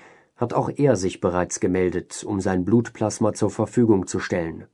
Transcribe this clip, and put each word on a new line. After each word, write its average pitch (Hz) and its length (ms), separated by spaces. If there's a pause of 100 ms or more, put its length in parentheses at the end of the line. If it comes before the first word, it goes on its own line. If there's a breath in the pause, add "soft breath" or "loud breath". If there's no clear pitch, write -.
(360 loud breath)
hat 113 180
auch - 160
er 139 260
sich 90 260
bereits 90 380
gemeldet, 92 640
um 104 160
sein 92 260
Blutplasma 110 680
zur 104 180
Verfügung 107 560
zu 95 120
stellen. 85 540